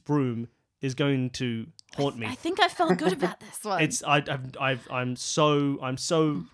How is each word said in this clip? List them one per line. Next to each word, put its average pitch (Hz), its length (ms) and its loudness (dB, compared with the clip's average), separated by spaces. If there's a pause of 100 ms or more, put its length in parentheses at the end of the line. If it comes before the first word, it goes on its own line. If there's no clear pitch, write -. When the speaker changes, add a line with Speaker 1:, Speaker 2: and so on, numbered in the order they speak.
Speaker 1:
room 123 400 2 (340)
is 135 140 -2
going 135 360 2
to 117 360 -4 (280)
haunt 139 220 0
me. 113 100 -6
Speaker 2:
I - 80 -8
think 349 240 -2
I 349 80 6
felt 330 300 2
good 320 160 2
about 180 260 -2
this - 200 -14
Speaker 1:
<laughs> - 40 -10
Speaker 2:
one. 190 180 -2
Speaker 1:
It's, 135 220 0
I, 147 140 4
I've, 131 420 -4
I've, 131 320 -2
I'm 127 240 -2
so, 143 640 2
I'm 131 160 -4
so 156 460 0 (100)